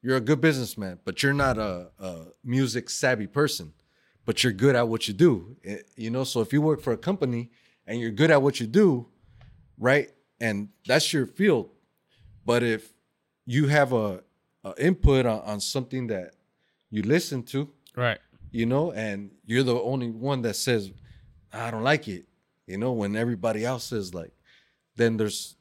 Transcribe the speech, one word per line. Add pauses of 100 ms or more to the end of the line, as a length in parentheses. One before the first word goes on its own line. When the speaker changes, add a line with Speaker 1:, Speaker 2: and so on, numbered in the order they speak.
Speaker 1:
You're
a
good
businessman,
but
you're
not
a,
a (180)
music
savvy
person, (540)
but
you're
good
at
what
you
do.
Eh, (180)
you
know,
so
if
you
work
for
a
company (360)
and
you're
good
at
what
you
do, (720)
right? (300)
And (180)
that's
your
field. (760)
But
if (540)
you
have
a, (400)
a
input
on,
on
something
that (560)
you
listen
to, (260)
Speaker 2:
Right. (320)
Speaker 1:
you
know,
and (160)
you're
the
only
one
that
says, (600)
"I
don't
like
it," (400)
you
know,
when
everybody
else
is
like, (640)
then
there's